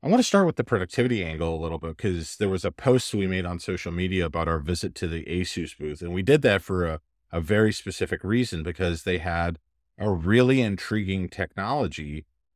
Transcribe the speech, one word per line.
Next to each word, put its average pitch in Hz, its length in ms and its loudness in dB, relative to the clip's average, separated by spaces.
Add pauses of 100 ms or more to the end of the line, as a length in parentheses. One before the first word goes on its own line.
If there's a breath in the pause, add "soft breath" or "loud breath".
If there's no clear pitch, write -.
I - 80 -4
wanna 240 140 6
start 196 240 6
with 156 100 0
the 117 80 0
productivity 113 600 0
angle 82 300 -2
a 80 60 -4
little 82 180 -4
bit, 82 200 -8
'cause 87 380 -2
there 104 120 0
was 95 160 0
a 90 60 0
post - 440 2
we 98 120 0
made 92 200 -2
on 90 120 -4
social 87 320 -6
media 90 360 0
about 82 220 -2
our 82 120 0
visit 87 360 -4
to 90 120 -4
the 82 160 -6
ASUS 87 520 -4
booth. 76 260 -8
And 87 120 -6
we 95 80 -2
did 139 200 4
that 101 200 4
for 90 220 0
a, 80 160 -2 (300)
a - 100 0
very 107 320 4
specific - 500 -6
reason, 104 400 -2
because 87 420 -4
they 90 140 -2
had 85 400 -2 (380)
a 104 140 -2
really 117 500 4
intriguing 98 680 -2
technology 92 960 -6 (300)